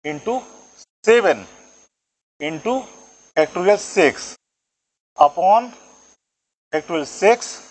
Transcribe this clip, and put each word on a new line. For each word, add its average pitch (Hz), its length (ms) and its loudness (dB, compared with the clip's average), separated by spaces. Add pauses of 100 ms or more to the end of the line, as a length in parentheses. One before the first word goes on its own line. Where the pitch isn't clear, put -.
into 151 280 -8 (720)
सेवन 185 400 4 (920)
into 160 340 -6 (640)
factorial 180 420 0
six - 460 0 (920)
upon 190 520 2 (1040)
factorial 156 340 -6
six 233 440 0 (200)